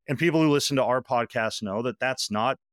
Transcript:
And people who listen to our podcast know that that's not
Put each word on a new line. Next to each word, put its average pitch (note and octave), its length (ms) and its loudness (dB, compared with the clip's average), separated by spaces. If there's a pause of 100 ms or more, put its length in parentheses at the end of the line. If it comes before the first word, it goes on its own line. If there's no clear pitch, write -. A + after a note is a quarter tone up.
And C3+ 100 -4
people D#3+ 240 2
who D3+ 80 6
listen C#3+ 260 2
to B2+ 60 4
our B2 200 0
podcast A#2 600 -2
know G#2 200 -2
that B2 180 -6
that's B2+ 320 -4
not A#2+ 240 0 (160)